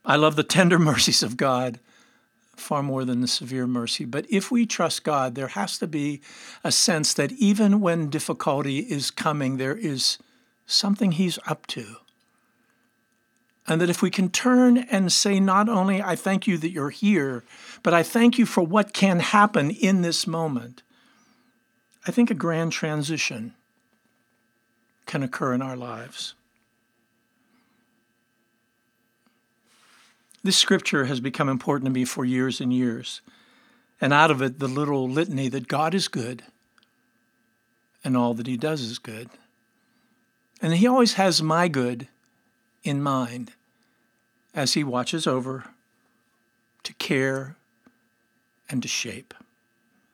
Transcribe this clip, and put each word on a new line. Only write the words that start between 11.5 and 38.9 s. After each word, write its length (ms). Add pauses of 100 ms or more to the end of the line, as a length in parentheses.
to. 280 (1700)
And 120
that 100
if 100
we 100
can 200
turn 480
and 340
say, 280
not 280
only, 320
"I 140
thank 320
you 120
that 120
you're 200
here," 520 (400)
but, 100
"I 120
thank 340
you 80
for 160
what 300
can 260
happen 540
in 300
this 220
moment," 580 (1200)
I 60
think 180
a 40
grand 360
transition 840 (1500)
can 200
occur 280
in 100
our 140
lives. 580 (4000)
This 120
scripture 500
has 120
become 300
important 380
to 120
me 60
for 200
years 360
and 120
years. 480 (800)
And 120
out 180
of 100
it, 200
the 80
little 420
litany 380
that 180
God 260
is 140
good 380 (1600)
and 120
all 180
that 120
He 100
does 260
is 180